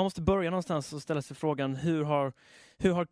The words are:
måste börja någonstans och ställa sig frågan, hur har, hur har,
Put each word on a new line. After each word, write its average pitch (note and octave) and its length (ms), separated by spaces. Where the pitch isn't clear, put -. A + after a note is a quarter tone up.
måste F#3 160
börja F3+ 280
någonstans E3+ 440
och D3 80
ställa D3+ 200
sig - 160
frågan, C#3 380
hur D#3 280
har, C#3+ 300
hur F#3+ 160
har, F3 180